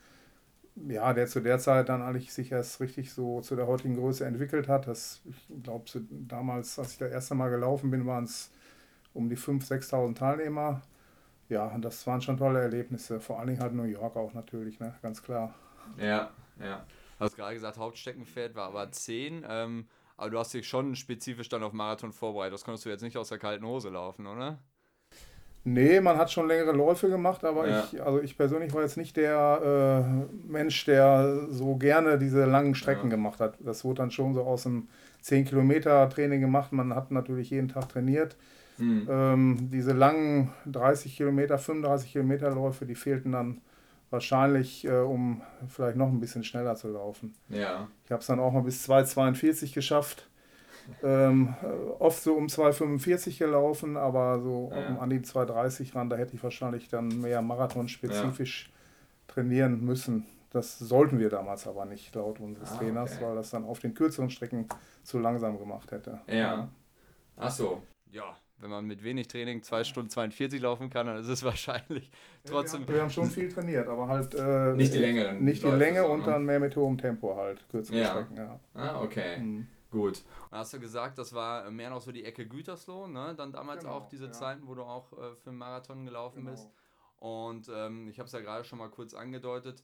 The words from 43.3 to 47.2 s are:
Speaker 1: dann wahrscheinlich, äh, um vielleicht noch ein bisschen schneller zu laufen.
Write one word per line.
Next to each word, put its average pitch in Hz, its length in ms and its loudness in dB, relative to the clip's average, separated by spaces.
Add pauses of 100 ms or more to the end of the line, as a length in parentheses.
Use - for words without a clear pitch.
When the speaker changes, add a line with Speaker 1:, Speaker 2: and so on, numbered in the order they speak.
Speaker 1:
dann 120 260 -4 (500)
wahrscheinlich, 135 760 2
äh, 127 140 4
um 123 420 0 (260)
vielleicht 123 300 -2
noch 135 100 4
ein 127 140 2
bisschen 117 240 -6
schneller 120 320 -2
zu 113 100 -10
laufen. 104 460 -8 (160)